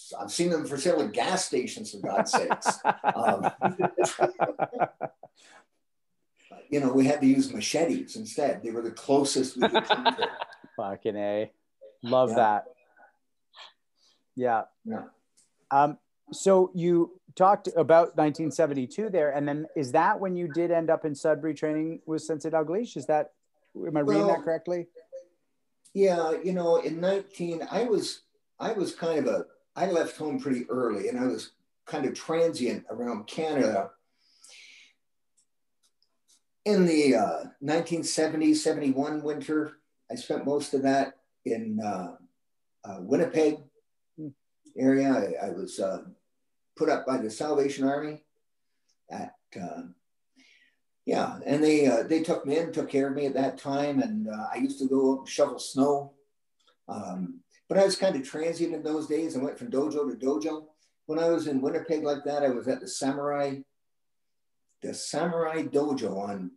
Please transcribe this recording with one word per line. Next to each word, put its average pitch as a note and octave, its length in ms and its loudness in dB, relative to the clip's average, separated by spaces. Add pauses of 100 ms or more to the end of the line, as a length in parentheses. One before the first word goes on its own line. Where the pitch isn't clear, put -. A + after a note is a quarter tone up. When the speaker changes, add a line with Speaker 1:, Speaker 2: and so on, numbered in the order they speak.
(200)
Speaker 1:
I've G2+ 100 -10
seen F3 200 0
them D#3 140 0
for C#3 140 -6
sale E3 240 2
at G#2+ 100 -2
gas D#3 340 0
stations, A#2 440 -4
for G#2 80 -14
God's G2 320 0
sakes. - 480 0 (340)
Um, - 380 0 (100)
<laughs> F3+ 300 0 (2750)
you D3 80 0
know, C3 140 2
we C3+ 140 6
had D3 160 2
to C3+ 40 6
use C3+ 260 6
machetes C#3 640 0
instead. A2 480 -2
They A#2 80 -6
were A#2 120 -4
the A2+ 100 -6
closest - 640 0
we - 120 4
could - 160 2
come - 200 0
to. E4+ 240 0 (240)
<laughs> - 240 -20
Speaker 2:
Fucking G2+ 400 -4
A. G#2 340 -2 (540)
Love B2+ 260 4
Speaker 1:
Yeah. A2+ 60 -2
Speaker 2:
that. G#2+ 280 4 (1700)
Yeah. A#2+ 260 0 (220)
Speaker 1:
Yeah. A2 180 -8 (680)
Speaker 2:
Um, D3 260 4 (340)
so F#3 400 4
you E3+ 480 2 (140)
talked G3 420 4
about E3 400 6
nineteen D#3 360 0
seventy-two D3 580 -2
there, D3+ 200 2
and C#3+ 160 -2
then D3 200 -4 (100)
is C3+ 160 -2
that F3+ 280 4
when F#3+ 160 -2
you F3 100 -2
did E3 240 -2
end E3 180 2
up D#3+ 160 0
in D3+ 100 -4
Sudbury D3+ 400 0
training D#3 520 -4
with D#3 160 -4
Sensei D#3 280 -6
Dalgleish? D#3+ 460 -2
Is C#3 100 -8
that, D3+ 260 0 (440)
am D#3 200 -6
I D3+ 40 2
reading D3 260 2
Speaker 1:
Well, G3 100 4
Speaker 2:
that D3 80 -10
correctly? E3 420 -4 (1080)
Speaker 1:
Yeah, F3 500 4
you F#3 100 -2
know, E3+ 240 4
in E3 240 -2
nineteen, F3+ 680 -2
I G3+ 140 0
was, - 380 -2 (360)
I A3 140 -4
was G3 220 -2
kind E3 240 0
of C3 80 0
a, G#2 200 0 (280)
I E3+ 160 0
left E3 260 0
home D3+ 220 -4
pretty B2+ 300 -2
early, A2 400 -2
and B2 100 -4
I B2+ 80 0
was - 260 -4 (340)
kind D#3+ 200 -4
of - 80 -4
transient C#3+ 760 0
around A#2 360 -8
Canada. A#2+ 640 0 (2750)
In F#3+ 220 6
the, D3 300 6
uh, - 280 0 (160)
nineteen D#3+ 440 -2
seventy, D#3 500 2
seventy-one D3+ 680 0
winter, D3 560 -4 (320)
I B2+ 40 -8
spent - 300 -6
most C#3+ 300 -2
of C3 80 2
that C3+ 320 2 (300)
in, A2+ 360 -2
uh, F#2+ 360 -6 (680)
uh, F#2+ 160 -12
Winnipeg D3+ 580 2 (580)
Speaker 2:
Hmm. D#3 120 -12 (480)
Speaker 1:
area. C3 640 2
I, G2+ 40 -4
I F#2+ 40 -6
was, F#2 300 -8
uh, F#2+ 240 -4 (720)
put D#3 120 0
up C3+ 160 0
by C3 120 0
the A2 140 -4
Salvation C#3 560 0
Army D3+ 360 -2 (880)
at, F#2+ 240 -10 (260)
uh, - 220 -10 (1200)
yeah, - 380 -2
and D3+ 200 2
they, D3+ 220 6
uh, A2+ 180 4
they D#3+ 180 2
took D#3+ 240 -2
me D3 120 0
in, E3 140 -2
took C3+ 160 -4
care C#3 200 0
of C3+ 60 -4
me C#3+ 120 -2
at C3 80 -2
that C3+ 240 0
time, C#3+ 420 0
and, G#2+ 280 -2
uh, G#2+ 240 -8
I A#2 60 -6
used C3+ 200 -2
to C3+ 80 -2
go C3+ 380 2
shovel C3+ 340 0
snow. C#3 540 0 (760)
Um, F#2 520 -8 (280)
but F#3 100 2
I G3 60 8
was F#3+ 120 2
kind F#3+ 180 2
of C3+ 80 -4
transient D#3+ 520 -4
in D3+ 80 -8
those D3+ 240 -4
days. D3+ 300 -2
I B2+ 40 -2
went - 180 -4
from A#2+ 120 -10
dojo C#3+ 400 0
to A2+ 160 -8
dojo. D#3 400 -2 (400)
When D#3 120 -4
I E3+ 100 2
was E3 200 0
in C3 120 -2
Winnipeg D#3 440 -2
like C#3+ 200 -2
that, C#3+ 200 0
I C3 60 2
was A#2+ 180 -4
at C3 120 -2
the - 60 -12
Samurai, C#3+ 720 -2 (1300)
the - 120 -8
Samurai D#3+ 680 -2
Dojo C3 540 0
on G2 400 -6